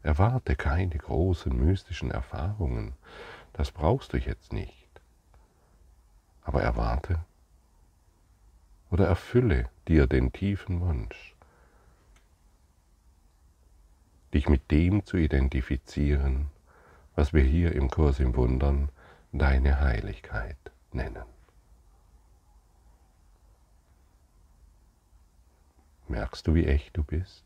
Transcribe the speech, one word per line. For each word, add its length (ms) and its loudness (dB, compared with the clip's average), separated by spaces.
Erwarte 540 2
keine 420 -2
großen 580 -2
mystischen 560 0
Erfahrungen, 800 -6
das 180 -4
brauchst 420 -2
du 40 -2
jetzt 340 -6
nicht. 380 -10
Aber 200 -2
erwarte 600 -2
oder 180 2
erfülle 600 2
dir 200 6
den 260 2
tiefen 480 -4
Wunsch, 540 -6
dich 160 2
mit 220 2
dem 340 2
zu 120 -4
identifizieren, 1300 -2
was 180 0
wir 100 6
hier 300 2
im 160 0
Kurs 300 2
im 160 2
Wundern 540 0
deine 480 2
Heiligkeit 800 -4
nennen. 320 -8
Merkst 380 -6
du, 80 4
wie 140 4
echt 280 0
du 80 -2
bist? 420 -8